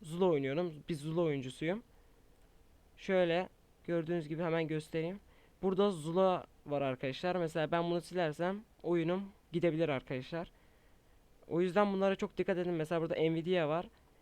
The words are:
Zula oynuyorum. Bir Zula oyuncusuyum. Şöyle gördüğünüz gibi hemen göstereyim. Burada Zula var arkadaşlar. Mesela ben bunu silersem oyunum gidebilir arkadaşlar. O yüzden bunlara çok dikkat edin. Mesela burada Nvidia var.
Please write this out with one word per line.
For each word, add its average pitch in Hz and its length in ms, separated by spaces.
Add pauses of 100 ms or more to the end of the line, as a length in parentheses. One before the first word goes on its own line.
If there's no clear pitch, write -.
Zula 170 240
oynuyorum. 156 480 (160)
Bir 175 60
Zula 160 260
oyuncusuyum. 156 640 (1120)
Şöyle 180 520 (340)
gördüğünüz 170 440
gibi 156 160
hemen 165 240
göstereyim. 160 520 (420)
Burada 196 300
Zula 170 540 (200)
var 143 160
arkadaşlar. 135 540
Mesela 160 360
ben 170 120
bunu 175 180
silersem 175 600 (200)
oyunum 175 480 (200)
gidebilir 165 380
arkadaşlar. 143 640 (960)
O 165 140
yüzden 196 320
bunlara 196 220
çok - 220
dikkat 185 200
edin. 175 160
Mesela 160 280
burada 160 140
Nvidia 160 540
var. 165 160 (360)